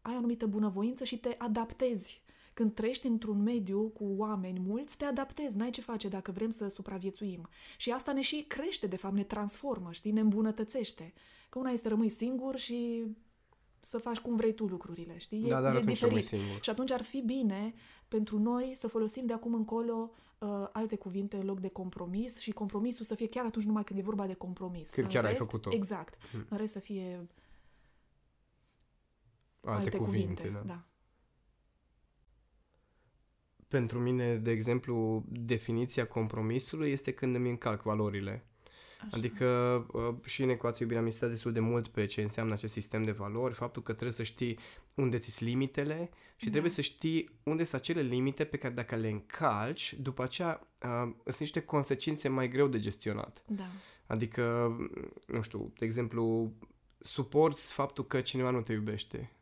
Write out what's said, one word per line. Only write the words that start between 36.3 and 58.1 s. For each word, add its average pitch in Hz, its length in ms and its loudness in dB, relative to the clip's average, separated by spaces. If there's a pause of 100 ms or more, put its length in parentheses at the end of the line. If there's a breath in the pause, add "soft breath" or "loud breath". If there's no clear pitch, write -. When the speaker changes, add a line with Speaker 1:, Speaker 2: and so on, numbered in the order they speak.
Speaker 2:
este 139 220 -2
când 127 220 0
îmi 123 140 2
încalc 117 320 -2
valorile. 104 640 0 (600 loud breath)
Speaker 1:
Așa. 202 120 -4
Speaker 2:
Adică, 117 280 0 (480)
uh, 117 220 0 (100)
și - 180 -2
în 131 60 4
ecuația 120 300 2
iubirea 113 200 2
am 113 60 4
insistat 113 240 0
destul 117 220 -2
de 113 80 2
mult 113 280 4
pe - 180 0
ce 101 160 -2
înseamnă 107 320 0
acest 104 200 -2
sistem 110 300 0
de 110 80 2
valori, 110 420 -2
faptul 117 280 -6
că - 100 -4
trebuie 120 240 -2
să 117 80 -4
știi 113 340 -2 (360 loud breath)
unde 127 240 2
ți-s 117 220 -4
limitele 143 720 0 (260 loud breath)
și - 100 -10
Speaker 1:
Da. 220 60 0
Speaker 2:
trebuie 165 200 4
să 160 100 0
știi 160 600 0
unde 160 200 2
sunt 139 180 0
acele 165 200 0
limite 131 420 2
pe 147 140 -2
care 127 160 -2
dacă 123 220 -4
le 113 140 2
încalci, 110 920 0
după 127 220 -2
aceea, 160 440 -2 (160)
uh, 120 280 0 (120)
sunt - 160 -4
niște 151 220 -2
consecințe 147 680 0
mai 131 200 2
greu 135 200 4
de 123 120 2
gestionat. - 680 -4
Speaker 1:
Da. 196 180 -4 (400 loud breath)
Speaker 2:
Adică, 117 720 2 (520)
nu 117 140 0
știu, 107 360 -6
de - 80 0
exemplu, 113 640 2 (480)
suporți 147 720 2
faptul 139 320 -2
că 131 160 2